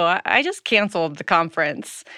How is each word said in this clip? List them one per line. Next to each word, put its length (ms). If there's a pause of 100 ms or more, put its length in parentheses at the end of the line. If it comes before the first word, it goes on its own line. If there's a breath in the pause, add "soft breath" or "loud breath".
I, 200
I 180
just 220
canceled 540
the 60
conference 760 (160 loud breath)